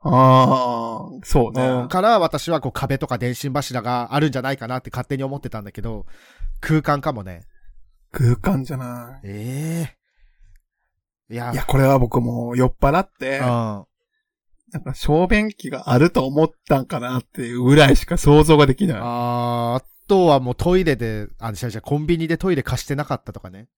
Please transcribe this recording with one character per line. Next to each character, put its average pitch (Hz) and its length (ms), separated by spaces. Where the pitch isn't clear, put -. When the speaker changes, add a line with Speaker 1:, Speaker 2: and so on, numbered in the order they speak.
Speaker 1:
あ 127 960
ー、 - 40
そ 120 260
う - 20
ね。 127 140
Speaker 2:
う 127 180
ん、 127 40
か 180 120
ら 220 180
私 160 320
は 160 100
こ 127 100
う - 20
壁 - 240
と 143 100
か 123 120
電 123 160
信 135 180
柱 127 300
が 120 320
あ 147 60
る 151 100
ん - 20
じ 131 60
ゃ 127 40
な 131 100
い 139 40
か 120 100
な 127 120
っ 123 40
て - 80
勝 123 160
手 139 100
に 135 80
思 135 120
っ 139 40
て 117 100
た 110 100
ん 101 40
だ 101 80
け 104 100
ど、 110 240
空 156 220
間 143 180
か 151 120
も 110 100
ね。 92 200
Speaker 1:
空 123 240
間 135 280
じ 143 100
ゃ - 20
な 123 460
い。 98 60
Speaker 2:
え 135 680
え。 117 40
い - 20
や。 120 160
Speaker 1:
い 123 40
や、 131 80
こ - 120
れ 135 80
は 135 140
僕 123 220
も 120 360
酔 127 100
っ 123 140
払 147 200
っ 190 100
て、 135 280
Speaker 2:
う 139 40
ん。 - 20
Speaker 1:
な 113 400
ん - 60
か 139 100
小 160 320
便 214 240
器 - 180
が 131 220
あ 127 80
る 160 120
と - 160
思 143 180
っ 156 60
た 139 120
ん 127 60
か 160 120
な 123 200
っ 123 40
て - 200
い 120 120
う 123 80
ぐ 131 140
ら 143 140
い 139 60
し - 80
か 170 120
想 147 260
像 156 140
が 147 100
で 131 80
き 202 120
な 123 80
い。 104 60
Speaker 2:
あ - 20
ー、 120 800
あ - 20
と 190 180
は 143 140
も 123 120
う - 20
ト 180 220
イ 190 80
レ 147 120
で、 107 320
あ、 113 120
違 107 160
う - 20
違 107 80
う、 - 60
コ 147 160
ン 151 80
ビ 170 120
ニ 165 80
で 165 120
ト 190 120
イ 170 60
レ 131 60
貸 - 220
し - 20
て 156 100
な 147 80
か 139 120
っ - 60
た 104 100
と - 80
か 92 100
ね。 98 280